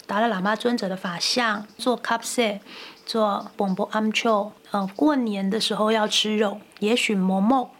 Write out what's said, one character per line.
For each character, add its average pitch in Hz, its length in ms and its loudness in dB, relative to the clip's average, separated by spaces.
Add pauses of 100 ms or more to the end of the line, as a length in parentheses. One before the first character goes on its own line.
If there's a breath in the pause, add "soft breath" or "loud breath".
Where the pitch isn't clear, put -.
达 202 140 -2
赖 233 80 4
喇 190 140 -2
嘛 214 160 0
尊 240 180 0
者 202 140 -4
的 190 80 -6
法 180 200 -8
像， 214 480 -2 (120)
做 240 260 0
kapse， 226 560 -2 (460 loud breath)
做 208 520 0
bombo 196 340 0
amcho。 214 600 0 (200)
呃， 202 220 0
过 294 220 2
年 202 340 -2
的 214 120 0
时 214 120 -2
候 214 160 2
要 220 160 2
吃 214 320 0
肉， 202 220 0 (200)
也 214 140 2
许 226 220 2
馍 190 240 2
馍， 240 400 2